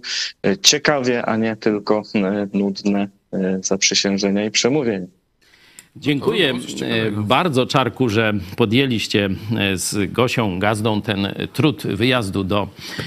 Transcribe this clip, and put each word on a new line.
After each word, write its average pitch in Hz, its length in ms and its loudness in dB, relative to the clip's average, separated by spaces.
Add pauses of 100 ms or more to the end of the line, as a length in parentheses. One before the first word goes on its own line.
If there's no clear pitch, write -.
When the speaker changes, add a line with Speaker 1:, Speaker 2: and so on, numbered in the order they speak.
(460)
Speaker 1:
e, 101 120 2
ciekawie, 135 680 2
a 110 120 0
nie 110 180 0
tylko, 107 480 0 (120)
e, 101 380 0
nudne, 101 540 0 (260)
e, 95 300 0
zaprzysiężenia 98 840 0
i 110 60 -4
przemówienia. 117 560 0 (880)
Speaker 2:
Dziękuję, 147 520 0
Speaker 3:
To 131 60 0
było 123 140 -8
coś - 60 -10
ciekawego. 113 480 -2
Speaker 2:
e, - 20 -2
bardzo, 131 420 2
Czarku, 127 440 2
że 107 240 2 (220)
podjęliście, 113 720 2 (280)
e, 98 200 2
z 92 340 -2
Gosią 110 480 0
Gazdą 107 420 2
ten 98 260 -2 (260)
trud 139 300 2
wyjazdu 113 600 0
do, 98 240 0 (400)